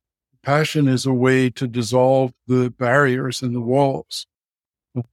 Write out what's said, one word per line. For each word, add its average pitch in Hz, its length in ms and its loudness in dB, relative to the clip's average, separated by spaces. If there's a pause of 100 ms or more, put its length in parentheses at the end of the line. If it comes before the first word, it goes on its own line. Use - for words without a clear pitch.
(440)
passion 147 440 0
is 127 180 0
a 131 80 0
way 131 380 2
to 131 160 -6
dissolve 127 640 0 (160)
the 127 240 0
barriers 127 720 0
and 123 140 -4
the 123 60 -4
walls 135 680 -2 (840)